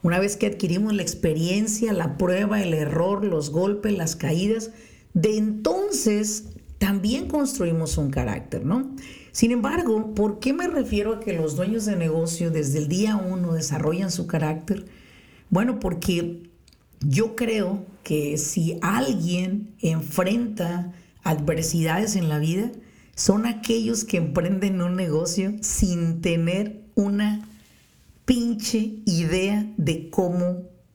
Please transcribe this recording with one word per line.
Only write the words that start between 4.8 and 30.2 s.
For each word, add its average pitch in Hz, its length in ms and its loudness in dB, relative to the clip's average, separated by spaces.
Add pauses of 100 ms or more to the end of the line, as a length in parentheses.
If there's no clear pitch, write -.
de 214 240 4
entonces 311 1080 0 (280)
también 202 520 0
construimos 170 680 0
un 143 140 2
carácter, 123 560 -4
¿no? 254 280 0 (360)
Sin 233 220 2
embargo, 233 600 0
¿por 208 240 0
qué 262 140 -2
me 349 160 -2
refiero 220 460 0
a 214 60 -8
que 196 120 -4
los 156 240 -2
dueños 208 300 -2
de 202 100 0
negocio 165 540 0
desde 151 300 0
el 151 80 -2
día 208 280 2
uno 185 380 0
desarrollan 160 560 0
su 175 160 -4
carácter? 160 580 -2 (640)
Bueno, 220 320 2
porque 170 680 -2 (500)
yo 165 360 2
creo 208 500 0 (180)
que 151 320 0
si 165 460 0
alguien 190 1000 0
enfrenta 180 1120 0 (300)
adversidades 160 920 0
en 170 120 2
la 151 100 2
vida, 175 320 0 (440)
son 208 300 4
aquellos 226 600 0
que - 120 -2
emprenden 180 640 0
un 180 160 0
negocio 175 640 0
sin 170 640 0
tener 170 580 0 (160)
una 208 500 0 (800)
pinche 233 680 0 (100)
idea 185 720 2
de 156 320 0
cómo 180 540 0 (320)